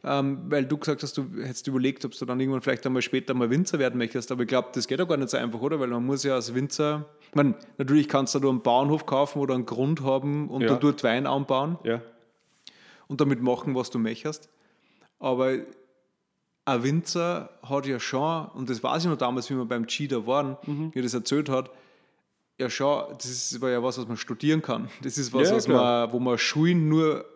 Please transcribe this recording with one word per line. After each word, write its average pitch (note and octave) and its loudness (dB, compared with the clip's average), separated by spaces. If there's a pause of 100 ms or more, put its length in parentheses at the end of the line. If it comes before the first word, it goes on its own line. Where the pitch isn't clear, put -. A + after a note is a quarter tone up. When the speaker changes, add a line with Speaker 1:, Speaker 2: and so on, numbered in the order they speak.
Speaker 1:
ähm, C#3 0
weil C#3+ 2
du D3 -2
gesagt D3+ -2
hast, C#3+ -6
du C#3 -2 (180)
hättest B2+ -8
überlegt, C3 0
ob B2 -8
du - -6
dann B2+ -2
irgendwann C3+ 0
vielleicht C3 0
einmal B2+ 2
später C3 -2
mal A#2+ 2
Winzer E3 2
werden B2 2
möchtest, A#2 -2
aber B2+ -2
ich A#2 0
glaub, B2+ 0
das A#2+ -2
geht C3+ -2
doch F3+ 0
gar D#3 2
nicht C3+ -2
so C3+ -2
einfach, A#2 -2
oder? D3 -2
Weil B2+ 0
man A#2+ -2
muss C3+ -2
ja C3+ 2
als A#2 -4
Winzer, D3 -2 (260)
ich - -20
mein, C#3+ 6 (240)
natürlich C#3+ 4
kannst C#3 2
du C3+ 2
einen B2+ 2
Bauernhof C#3+ 4
kaufen C#3+ 0
oder C3+ 0
einen B2 -2
Grund C3+ 0
haben C#3+ 0
und C3 -2
Speaker 2:
Ja. A2+ 4
Speaker 1:
da A#2+ 6
dort C#3+ 2
Wein B2 2
anbauen C#3 0
Speaker 2:
Ja. A#2 0 (1080)
Speaker 1:
und C#3 -6
damit C3+ 2
machen, B2+ 0
was B2+ -2
du B2 -4
möchtest, A2+ -4 (680)
aber C3 2 (1080)
ein B2 0
Winzer E3+ -2 (120)
hat C3+ -4
ja C3 -2
schon, D3+ -2
und B2+ -10
das A2+ -4
weiß D3+ 0
ich F3+ 2
noch D3 2
damals, B2+ -2
wie C#3 -2
wir B2+ -2
beim A#2 -2
Cheetah C3 -4
waren, C3+ 0 (100)
Speaker 2:
Mhm. D3+ -4
Speaker 1:
wie C3 -2
er B2+ 0
das A#2+ -2
erzählt C#3 0
hat, C3 -2 (880)
ja B2+ -2
schon, C#3 0 (120)
das - -10
ist, B2 -6
war B2+ 0
ja B2 2
was, B2+ -2
was A#2+ -6
man A#2 -6
studieren D3+ 0
kann. A#2 -4 (140)
Das C3+ -6
ist B2 -4
was, C#3+ 4
Speaker 2:
Ja, - 4
Speaker 1:
was - 2
Speaker 2:
klar. B2 4
Speaker 1:
man, A#2 -6
wo B2 -2
man B2 2
Schulen D#3+ 4
nur D#3 2 (120)